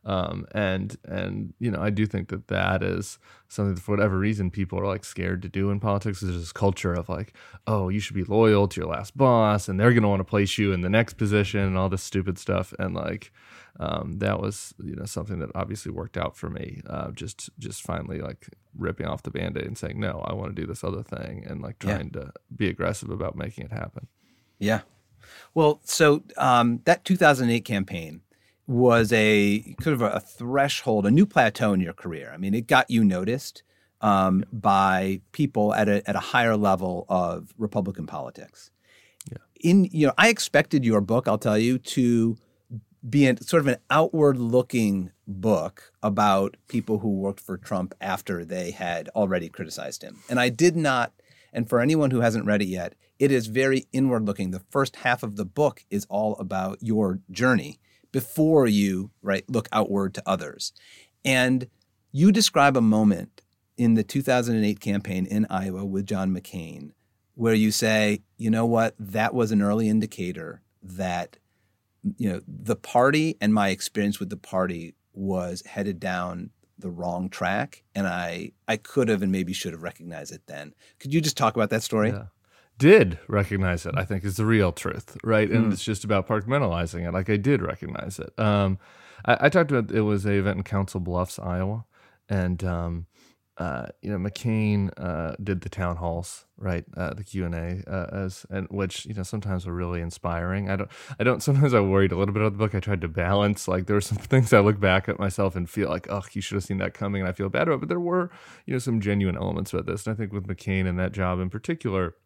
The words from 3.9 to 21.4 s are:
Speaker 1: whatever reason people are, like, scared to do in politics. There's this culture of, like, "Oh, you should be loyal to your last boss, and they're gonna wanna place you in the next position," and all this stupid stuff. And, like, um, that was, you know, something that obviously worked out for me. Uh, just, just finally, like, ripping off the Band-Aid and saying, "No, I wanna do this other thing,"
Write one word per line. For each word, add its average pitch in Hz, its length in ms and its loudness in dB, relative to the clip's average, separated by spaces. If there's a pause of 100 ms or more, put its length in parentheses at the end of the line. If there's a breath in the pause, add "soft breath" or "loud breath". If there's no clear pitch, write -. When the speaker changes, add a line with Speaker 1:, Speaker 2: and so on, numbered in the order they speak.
Speaker 1:
whatever 101 260 2
reason 101 320 0
people 92 300 -6
are, 98 60 -2
like, 98 180 -4
scared 90 380 -6
to 90 60 -10
do 98 220 -2
in 101 80 -2
politics. 101 400 -2
There's 90 160 -4
this 85 160 -8
culture 95 420 0
of, 87 160 -4
like, 87 260 -8 (340 loud breath)
"Oh, 98 200 0
you 104 120 -2
should 98 160 -8
be 92 80 -2
loyal 104 420 6
to 90 140 -6
your 80 100 -4
last 98 260 -8
boss, 113 520 4
and 92 100 -2
they're 117 140 8
gonna 110 160 6
wanna 95 160 2
place 101 340 0
you 101 140 2
in 90 80 -2
the 90 100 -2
next 110 240 2
position," 104 460 0
and 95 180 0
all 95 100 0
this 92 140 -4
stupid 92 340 -2
stuff. 92 440 -4
And, 92 160 -4
like, 82 340 -8 (480 loud breath)
um, 78 400 -6
that 101 220 -2
was, 104 420 -8
you - 140 -10
know, - 80 -10
something 98 340 -8
that 76 160 -6
obviously 104 380 -6
worked 85 240 -10
out 82 200 -4
for 82 140 -8
me. - 340 -10
Uh, - 280 -8
just, - 360 -14 (120)
just - 220 -12
finally, 80 380 -8
like, - 280 -12 (280)
ripping - 300 -6
off - 160 -6
the - 80 -10
Band-Aid 85 360 -6
and 113 120 -10
saying, - 220 -8
"No, 95 260 -4
I - 80 -6
wanna 101 200 -8
do - 120 -6
this - 160 -10
other 95 220 -6
thing," - 420 -12